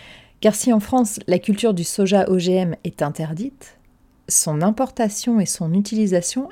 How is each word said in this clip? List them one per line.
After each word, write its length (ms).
Car 140
si 180
en 60
France, 480
la 120
culture 340
du 120
soja 440
O 100
G 140
M 320
est 180
interdite, 760
son 340
importation 760
et 60
son 260
utilisation, 800